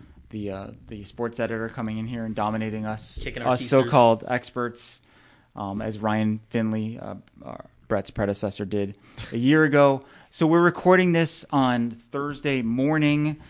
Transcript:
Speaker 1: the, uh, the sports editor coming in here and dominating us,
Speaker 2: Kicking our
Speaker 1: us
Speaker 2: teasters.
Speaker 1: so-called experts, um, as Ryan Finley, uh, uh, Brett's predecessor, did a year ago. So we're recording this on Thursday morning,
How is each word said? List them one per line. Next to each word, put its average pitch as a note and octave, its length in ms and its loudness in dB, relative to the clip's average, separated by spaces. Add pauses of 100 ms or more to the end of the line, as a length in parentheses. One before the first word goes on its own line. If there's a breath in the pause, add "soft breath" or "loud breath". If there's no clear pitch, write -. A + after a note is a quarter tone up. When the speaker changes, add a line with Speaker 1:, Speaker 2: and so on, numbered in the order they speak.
(300 soft breath)
Speaker 1:
the, G#2 200 -8
uh, G2 160 -10 (220)
the G#2 160 -14
sports A#2 360 -8
editor A2+ 280 -4
coming A2 300 -8
in A2 80 -6
here A#2 180 -8
and A2 100 -6
dominating G#2+ 500 -4
us, G#2+ 380 -8
Speaker 2:
Kicking B2 200 -10
our B2 100 0
Speaker 1:
us B2 80 0
Speaker 2:
teasters. B2+ 100 -4
Speaker 1:
so-called A#2+ 580 6
experts, A#2+ 720 -6 (540 soft breath)
um, G#2 260 -8
as A2 180 -6
Ryan G#2+ 500 0
Finley, A2 500 -4
uh, G2+ 160 -12 (300)
uh, C2 120 -14 (320)
Brett's G2+ 220 -2
predecessor, G2+ 540 -2
did G2+ 320 -2 (360 loud breath)
a A2+ 60 -4
year D3 260 6
ago. C#3 400 4 (280 loud breath)
So E3 140 0
we're E3+ 140 6
recording F3+ 520 4
this E3 380 0
on B2 420 2
Thursday C#3+ 680 -6
morning, D3 800 0 (120)